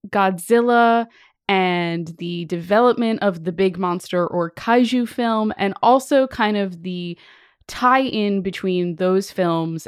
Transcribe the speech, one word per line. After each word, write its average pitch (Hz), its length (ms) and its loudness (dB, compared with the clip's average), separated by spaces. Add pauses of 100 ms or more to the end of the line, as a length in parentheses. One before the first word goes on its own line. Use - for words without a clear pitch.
Godzilla 233 960 2 (420)
and 175 600 0 (100)
the 175 280 -8
development 226 760 0
of 180 220 -2
the 180 80 -6
big 185 260 0
monster 180 480 -2
or 170 240 -4
kaiju 240 580 0
film, 220 500 -2
and 202 260 -2
also 262 420 4
kind 214 320 -2
of 185 240 -4
the 175 380 -8 (480)
tie-in 233 760 0
between 180 540 -2
those 190 340 0
films 165 580 -2